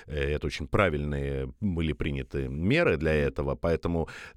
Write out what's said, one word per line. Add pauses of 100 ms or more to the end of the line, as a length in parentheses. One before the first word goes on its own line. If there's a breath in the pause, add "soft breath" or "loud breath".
Э, (220)
это
очень
правильные (100)
были
приняты
меры
для
этого.
Поэтому (300 loud breath)